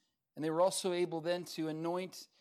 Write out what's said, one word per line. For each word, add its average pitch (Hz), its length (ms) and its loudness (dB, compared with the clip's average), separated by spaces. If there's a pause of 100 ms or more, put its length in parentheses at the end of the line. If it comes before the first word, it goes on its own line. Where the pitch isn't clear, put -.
(360)
And 147 100 -6
they 160 60 0
were 160 100 4
also 185 320 4
able 170 280 0
then 175 240 0 (100)
to 160 140 -2
anoint 170 580 -4 (140)